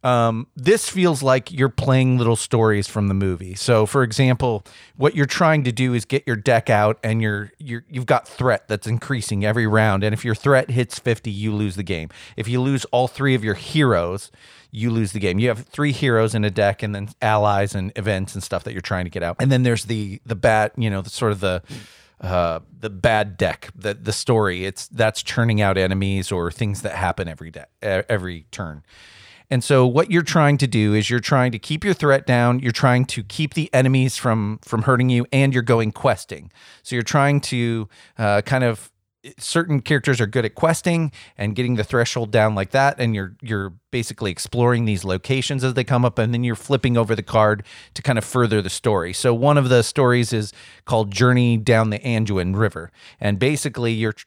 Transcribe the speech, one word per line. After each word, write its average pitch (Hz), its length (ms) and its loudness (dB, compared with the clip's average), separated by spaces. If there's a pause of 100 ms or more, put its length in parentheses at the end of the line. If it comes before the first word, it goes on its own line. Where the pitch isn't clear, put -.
Um, 117 440 2 (100)
this 185 320 2
feels 175 340 0
like 131 300 0
you're 135 160 2
playing 131 480 2
little 117 200 2
stories 110 520 0
from 101 200 -2
the 98 60 0
movie. 95 400 -4
So, 110 300 2
for 131 180 0
example, 123 640 0 (320)
what 143 180 0
you're 143 120 2
trying 156 380 2
to 123 80 0
do 127 200 0
is 117 140 -2
get - 200 -2
your 120 100 -2
deck 117 340 2
out, 107 320 2
and 113 180 0
you're, 104 380 -4
you're, 120 300 -12
you've 123 180 -10
got 123 200 0
threat 127 400 -2
that's 104 200 -6
increasing 113 580 -4
every 110 220 0
round. 107 360 2
And 107 120 0
if - 100 -8
your 117 100 0
threat 131 360 2
hits 120 280 -2
fifty, 117 320 -4
you 104 220 -6
lose 104 240 -4
the 101 60 -6
game. 85 260 -6 (280)
If 110 120 -6
you 127 140 0
lose 135 240 -2
all 127 220 0
three 135 260 0
of 110 100 -2
your 107 100 0
heroes, 98 760 0 (400)
you 113 200 -2
lose 113 220 0
the 110 60 -6
game. 95 200 0
You 117 100 2
have 117 180 -4
three 147 260 -2
heroes 113 420 2
in 107 100 0
a 104 60 0
deck, 101 320 0
and 104 120 -4
then 101 160 -10 (100)
allies 104 540 2
and 98 220 -4
events 95 380 -4
and 98 80 -8
stuff - 220 -6
that - 80 -10
you're 92 80 -8
trying 90 240 -4
to 87 60 -8
get 87 120 -8
out. 85 160 -6
And 131 140 2
then 127 120 2
there's 117 200 0
the, 104 400 -6
the 117 120 -6
bad, 107 400 2
you 113 120 0
know, 95 140 -2
the 101 80 -10
sort 113 220 -2
of 98 80 -4
the, 90 220 -2 (600)
uh, 87 380 -2 (180)
the 110 100 -8
bad 104 480 0
deck, - 380 -4
the, 101 180 -8
the 107 200 -6
story. 98 520 0
It's, - 240 -10
that's 110 340 -2
churning 113 380 0
out 98 160 2
enemies 95 560 0
or 87 180 -4
things 101 320 -6
that 98 120 -8
happen 92 340 -4
every 80 220 -16
de-, 78 160 -20 (160)
e-, 95 260 -2
every 90 420 -6
turn. 78 320 -12 (680)
And 123 120 0
so 131 200 4
what 147 280 2
you're 170 100 2
trying 147 360 2
to 139 100 0
do 107 260 2
is 107 160 0
you're 120 80 0
trying 127 320 2
to 113 80 -8
keep 156 240 -6
your 196 120 0
threat 139 300 2
down, 123 360 2
you're 127 100 -2
trying 123 360 4
to - 180 -8
keep 147 300 -4
the 156 200 -2
enemies 131 420 4
from, 110 460 -2
from 110 200 -2
hurting 127 260 2
you, 123 240 2
and 139 200 4
you're 123 120 0
going 113 260 2
questing. 92 640 -4 (320)
So - 100 -10
you're 120 80 -2
trying 143 380 2
to, 117 480 -4 (280)
uh, 104 260 2
kind 131 200 0
of, 117 300 -4 (460)
certain 170 420 0
characters 139 380 0
are 117 80 2
good 110 180 -2
at 107 100 -4
questing 165 580 0 (240)
and 104 180 -4
getting 123 200 -2
the 107 100 0
threshold 117 460 -2
down 110 240 4
like 98 160 -2
that, 139 280 2
and 117 160 0
you're, 98 280 -6
you're 98 320 -6 (160)
basically 113 400 -4
exploring 120 540 0
these 101 200 -2
locations 127 600 -2
as 131 100 0
they 127 100 0
come 123 200 2
up, 120 140 0
and 110 140 2
then 120 120 -2
you're 120 100 -2
flipping 123 420 0
over 113 200 2
the 98 60 -6
card 107 420 2 (300)
to - 80 -14
kind 123 160 0
of 104 60 -4
further 110 380 2
the 92 80 -6
story. 90 420 -2
So 120 220 0
one 143 240 4
of 131 100 2
the 123 140 6
stories 123 500 2
is 107 200 -2 (320)
called 110 260 0
Journey 123 460 4
Down 110 340 2
the 104 80 -4
Anduin 101 580 -2
River, 98 360 -2 (280)
and 104 180 -2
basically 123 540 -2
you're 110 220 -2 (120)